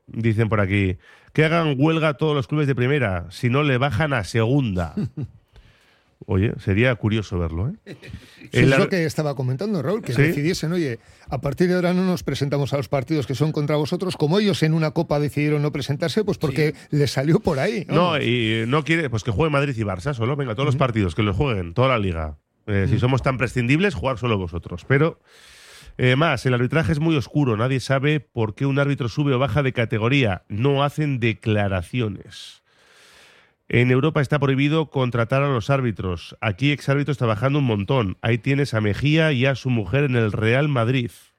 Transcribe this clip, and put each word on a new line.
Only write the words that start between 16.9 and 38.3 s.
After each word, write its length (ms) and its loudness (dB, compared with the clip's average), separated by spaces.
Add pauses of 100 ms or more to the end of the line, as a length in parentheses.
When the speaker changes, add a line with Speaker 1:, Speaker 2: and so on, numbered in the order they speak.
Speaker 2:
les 160 2
salió 260 2
por 220 0
ahí, 280 -2
Speaker 1:
No, 260 2
Speaker 2:
vamos. 100 0
Speaker 1:
y 420 0
no 160 2
quiere, 280 0
pues 120 -4
que 80 -4
juegue 220 0
Madrid 260 0
y 60 -2
Barça 280 -4
solo, 220 -2
venga, 220 -4
todos 100 -2
los 80 2
Speaker 2:
Ujú. 60 0
Speaker 1:
partidos, 340 0
que 80 0
los 140 0
jueguen, 360 -2
toda 160 2
la 120 2
liga. 360 -4 (300)
Eh, 220 2
si 60 2
Speaker 2:
Ujú. 60 2
Speaker 1:
somos 220 2
tan 160 0
prescindibles, 560 0
jugar 240 -4
solo 180 0
vosotros. 520 -8
Pero, 320 2 (800)
eh, 180 4
más, 300 2
el 60 2
arbitraje 400 0
es 80 -2
muy 160 2
oscuro, 400 0
nadie 240 0
sabe 400 0
por 360 -4
qué 100 -2
un 140 0
árbitro 280 0
sube 260 0
o 40 2
baja 240 0
de 100 0
categoría, 760 0
no 360 0
hacen 360 -2
declaraciones. 1400 -4 (1080)
En 200 4
Europa 320 2
está 160 0
prohibido 500 0
contratar 540 0
a 80 0
los 180 -2
árbitros. 720 -2
Aquí 300 0
exárbitros 480 0
trabajando 400 0
un 80 2
montón. 560 0
Ahí 160 0